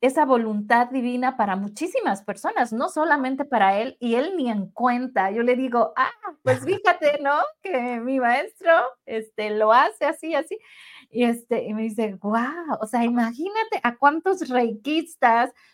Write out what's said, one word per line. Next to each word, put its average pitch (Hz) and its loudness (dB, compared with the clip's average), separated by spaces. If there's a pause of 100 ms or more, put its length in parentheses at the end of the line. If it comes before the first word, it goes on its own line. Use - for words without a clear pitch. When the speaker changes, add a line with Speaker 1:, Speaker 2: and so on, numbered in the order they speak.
Speaker 1:
esa 269 4
voluntad 233 2
divina 254 -2
para 196 0
muchísimas 208 -4
personas, 240 -4
no 285 -4
solamente 285 0
para 202 2
él, 262 -6
y 233 0
él 311 0
ni 254 -2
en 202 -4
cuenta. 247 -2
Yo 226 -2
le 247 2
digo: 240 0
"Ah, 254 0 (320)
pues 254 2
Speaker 2:
<laughs> 359 -2
Speaker 1:
fíjate, 320 2
¿no? 277 2 (300)
Que 247 -4
mi 262 -2
maestro, 269 0 (360)
este, 220 -6
lo 214 4
hace 294 4
así, 320 -2
así". 320 -2 (520)
Y, 240 0
este, 233 -2
y 208 -8
me 220 -4
dice: 220 -4
"Guau, 247 -2
o 220 -6
sea, 233 0
imagínate 285 -2
a 240 -2
cuántos 320 2
reikistas 247 0 (220)